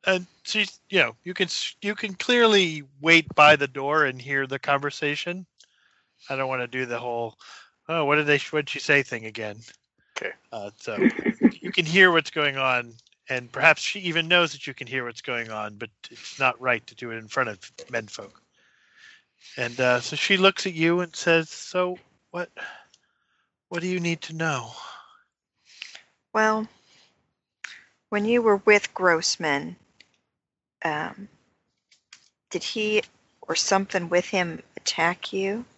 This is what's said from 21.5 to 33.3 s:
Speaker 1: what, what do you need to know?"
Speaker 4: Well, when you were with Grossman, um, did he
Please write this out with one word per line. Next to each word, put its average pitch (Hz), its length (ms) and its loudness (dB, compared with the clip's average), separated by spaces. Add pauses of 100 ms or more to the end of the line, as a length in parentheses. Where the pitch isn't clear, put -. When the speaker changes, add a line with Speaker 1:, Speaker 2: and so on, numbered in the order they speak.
Speaker 1:
what, 175 180 -10 (1200)
what 170 120 -6
do 180 60 -4
you 185 140 -2
need 165 220 -2
to 160 120 -14
know?" 139 360 -4 (1600)
Speaker 4:
Well, 220 340 2 (1400)
when 208 160 -2
you 240 160 4
were 214 160 6
with 208 360 4
Grossman, 165 840 0 (1040)
um, 165 460 -6 (1200)
did 165 140 -6
he 214 400 -2 (400)